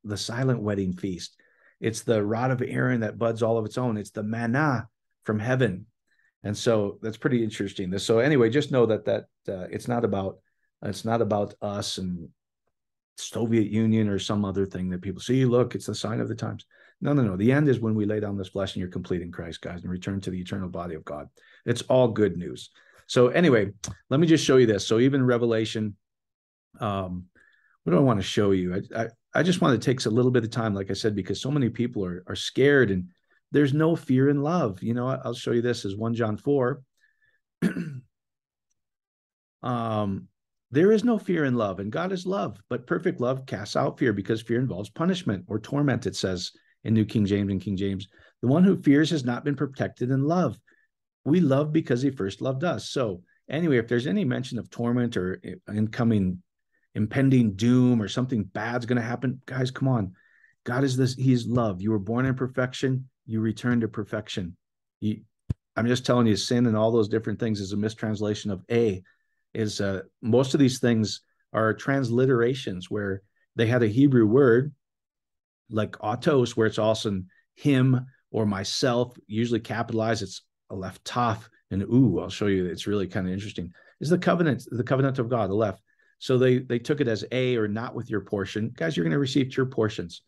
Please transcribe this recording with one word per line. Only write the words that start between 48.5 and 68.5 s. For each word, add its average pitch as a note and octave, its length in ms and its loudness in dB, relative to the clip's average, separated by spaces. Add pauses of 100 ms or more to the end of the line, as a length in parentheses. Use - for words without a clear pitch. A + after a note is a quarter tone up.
who G3 180 4
fears D3 280 4
has D3 140 -2
not A#2+ 200 -4
been C#3+ 100 -2
protected C3 560 -4
in C3+ 140 2
love. D#3 340 0 (640)
We D3+ 140 4
love D3+ 340 2
because D#3 300 0
he C#3 80 2
first G2 300 -6
loved C3 240 -2
us." E3 260 -4
So G#2+ 320 -4 (260)
anyway, D3 300 2
if A2+ 80 0
there's A#2+ 220 0
any G3 160 0
mention B2 340 -4
of F#2 100 -10
torment A#2+ 480 -2
or F#2 280 -4
i-, - 280 -14
incoming, G#2+ 720 0 (540)
impending A#2+ 580 4
doom B2 480 4
or G2 60 -4
something B2+ 340 -2
bad's A#2 440 -6
gonna B2 140 0
happen, A#2+ 460 -4
guys, C3 240 -4
come - 160 -4
on. A2+ 280 0 (500)
God B2 180 -2
is C3 140 0
this, C3 180 2
he's B2+ 320 2
love. A2 340 0
You G#2+ 120 0
were G#2+ 80 2
born A#2 260 -2
in C3+ 80 0
perfection, C3 760 -2 (180)
you A2 140 -2
return A2+ 400 0
to A2 80 0
perfection. G#2 680 -8 (440)
You, G#2+ 200 -2 (560)
I'm A2 100 0
just B2 180 0
telling A#2+ 220 4
you, G#2 100 4
sin B2 300 0
and A2 100 2
all A2 140 4
those A2+ 180 4
different A2 300 -2
things G#2+ 220 -2
is F#2+ 120 -6
a G2+ 40 -4
mistranslation G#2+ 760 -4